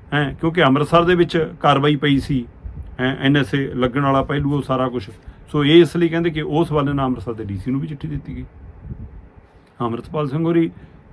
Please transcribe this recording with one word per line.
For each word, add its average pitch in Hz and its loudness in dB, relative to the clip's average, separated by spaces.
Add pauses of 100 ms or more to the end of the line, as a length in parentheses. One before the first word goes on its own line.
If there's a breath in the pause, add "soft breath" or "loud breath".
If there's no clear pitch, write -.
(140)
ਹੈਂ, 139 0
ਕਿਉਂਕਿ 160 0
ਅੰਮ੍ਰਿਤਸਰ 147 4
ਦੇ 180 4
ਵਿੱਚ 170 0
ਕਾਰਵਾਈ 147 4
ਪਈ 139 2
ਸੀ, 123 -2 (540)
ਹੈਂ, 131 -2
ਐਨ 139 2
ਐਸ 135 0
ਏ 135 -4
ਲੱਗਣ 123 0
ਵਾਲਾ 135 2
ਪਹਿਲੂ 143 -2
ਉਹ 135 -2
ਸਾਰਾ 131 -2
ਕੁਛ। 120 -8 (420 loud breath)
ਸੋ 147 0
ਇਹ 165 8
ਇਸ 165 2
ਲਈ 170 2
ਕਹਿੰਦੇ 165 -2
ਕਿ 156 -4
ਉਸ 151 0
ਹਵਾਲੇ 143 0
ਨਾਲ 139 0
ਅੰਮ੍ਰਿਤਸਰ 123 -4
ਦੇ 110 -10
ਡੀ 98 -6
ਸੀ 117 -6
ਨੂੰ 139 -2
ਵੀ 160 -6
ਚਿੱਠੀ 156 -10
ਦਿੱਤੀ 143 -10
ਗਈ। 127 -12 (1400)
ਅੰਮ੍ਰਿਤਪਾਲ 120 -4
ਸਿੰਘ 160 -2
ਹੋਰੀ 165 2 (420 loud breath)